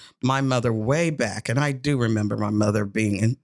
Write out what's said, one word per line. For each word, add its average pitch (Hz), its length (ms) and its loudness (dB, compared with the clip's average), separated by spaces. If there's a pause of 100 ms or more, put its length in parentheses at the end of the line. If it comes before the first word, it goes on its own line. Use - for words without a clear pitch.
(220)
my 135 200 0
mother 123 320 0
way 143 380 0
back, 107 360 -4
and 117 120 0
I 147 120 0
do 139 260 -2
remember 107 380 0
my 107 140 -2
mother 104 340 2
being, 101 320 0
in, 110 280 0